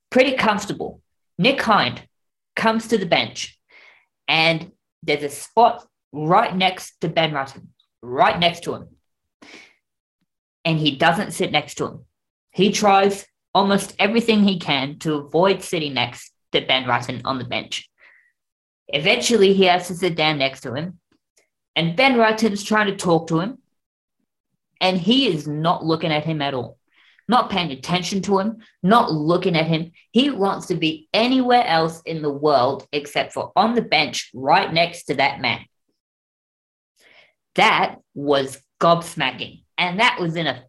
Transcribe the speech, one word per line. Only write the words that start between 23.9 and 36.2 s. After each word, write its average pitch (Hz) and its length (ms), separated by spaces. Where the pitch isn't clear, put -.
and 185 180
he 240 300
is 151 180
not 160 380
looking 160 260
at 151 140
him 156 180
at 139 120
all, 120 220
not 233 220
paying 180 200
attention 175 520
to 196 180
him, 220 160
not 226 300
looking 165 440
at 202 120
him. 165 240
He 277 200
wants 196 360
to 175 80
be 156 400
anywhere 247 500
else 165 400
in 160 180
the 147 100
world 139 580
except 147 420
for - 220
on 226 220
the 214 60
bench 147 520
right 160 380
next 165 320
to 151 100
that 135 260
man. 123 200